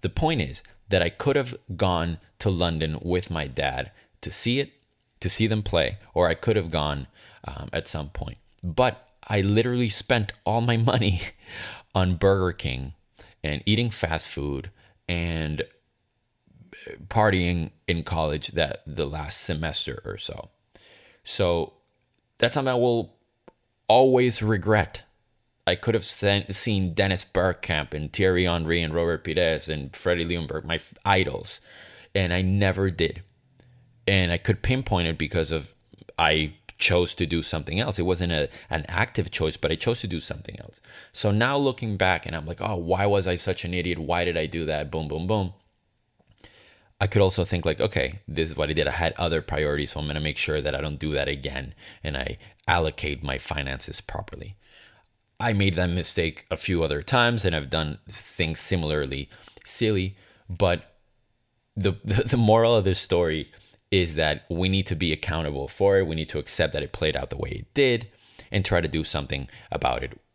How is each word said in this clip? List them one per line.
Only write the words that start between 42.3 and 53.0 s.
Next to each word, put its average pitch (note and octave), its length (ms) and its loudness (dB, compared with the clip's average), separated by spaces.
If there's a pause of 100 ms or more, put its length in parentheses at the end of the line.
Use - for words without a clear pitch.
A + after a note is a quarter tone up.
I'm D#2 120 -6
like, E2+ 160 -8
"Oh, G2+ 140 -2
why F2+ 280 0
was G2+ 240 4
I F2+ 80 0
such F2 300 -4
an F2 80 -4
idiot? F2 240 -2
Why E2+ 260 0
did E2+ 140 0
I D#2 80 0
do D#2+ 180 -4
that?" D2+ 260 -4
Boom, D#2+ 160 -4
boom, D#2 200 -4
boom. F#2+ 260 0 (1500)
I G2 40 2
could G2+ 160 4
also F#2 220 2
think E2+ 200 -2
like, D#2 160 0
"Okay, - 480 -2
this D#2+ 220 -2
is C#2+ 60 -10
what D2+ 120 0
I D#2 60 -2
did. D2+ 120 2
I C#2 60 0
had E2 240 0
other E2 240 0
priorities, D2 520 -2
so D2 80 -8
I'm D2+ 60 -4
gonna D2+ 140 -4
make D2+ 160 -4
sure D2+ 240 -2
that C#2+ 140 -2
I C#2 80 -4
don't D2 160 -6
do D2+ 140 -4
that C#2 160 -2
again C2+ 460 -8 (300)
and D2+ 120 -4
I C2 200 -6 (320)
allocate D#2 540 0